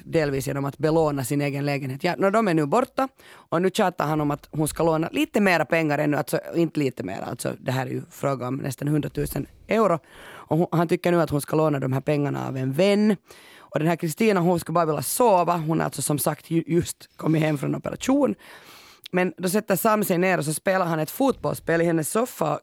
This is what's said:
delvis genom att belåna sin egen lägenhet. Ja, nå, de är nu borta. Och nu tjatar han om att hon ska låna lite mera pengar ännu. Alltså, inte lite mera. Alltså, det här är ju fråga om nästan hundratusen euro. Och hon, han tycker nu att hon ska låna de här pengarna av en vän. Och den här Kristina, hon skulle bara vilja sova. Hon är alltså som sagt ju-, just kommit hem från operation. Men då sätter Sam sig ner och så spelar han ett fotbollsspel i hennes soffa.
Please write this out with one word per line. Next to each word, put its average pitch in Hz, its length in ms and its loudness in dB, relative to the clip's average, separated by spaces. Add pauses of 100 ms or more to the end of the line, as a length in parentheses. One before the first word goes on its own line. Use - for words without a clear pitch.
delvis 139 440 -2
genom 139 180 -4
att 143 120 -8
belåna 151 460 2
sin 143 180 -2
egen 143 240 -2
lägenhet. 139 380 -4
Ja, 175 140 0
nå, 190 120 2
de 220 180 2
är 175 60 2
nu 156 120 2
borta. 254 420 -2 (260)
Och - 280 -4
nu 190 120 2
tjatar 180 320 0
han 156 160 0
om 147 100 0
att - 200 -8
hon 151 160 -2
ska - 160 -4
låna 160 280 0
lite 285 300 0
mera 170 240 4
pengar 160 320 2
ännu. 147 200 0
Alltså, 151 220 -2 (160)
inte 165 240 0
lite 131 240 -2
mera. 92 220 -8
Alltså, - 340 -6
det - 120 -4
här 127 140 -2
är 131 60 -10
ju 127 100 -6 (100)
fråga 131 360 -4
om 127 80 -4
nästan 139 320 -6
hundratusen 147 580 -4 (220)
euro. 190 320 2 (280)
Och - 300 -4
hon, 170 140 2
han 175 160 2
tycker 175 240 0
nu 175 100 4
att 147 80 0
hon 147 120 0
ska - 140 -6
låna 156 240 2
de 135 140 -2
här 135 80 -2
pengarna 139 460 -2
av 131 100 -6
en 131 160 -4
vän. 202 420 4 (600)
Och 147 40 0
den 156 100 2
här 175 60 2
Kristina, 185 440 2
hon 170 200 4
skulle 165 140 -6
bara 170 120 4
vilja 151 160 0
sova. 175 560 4
Hon 160 240 0
är 151 40 0
alltså 147 160 -4
som 147 180 0
sagt - 320 -2
ju-, 165 160 2
just - 500 -2
kommit 156 240 2
hem 156 160 2
från 143 180 -4
operation. 254 600 0 (760)
Men 180 260 0
då 175 120 -4
sätter 202 260 0
Sam 214 280 2
sig 175 140 0
ner 185 200 2
och 151 80 -2
så 156 80 -2
spelar 185 320 0
han 165 140 -2
ett 156 120 -4
fotbollsspel 165 720 -2
i 165 40 2
hennes 165 260 0
soffa. 160 520 -2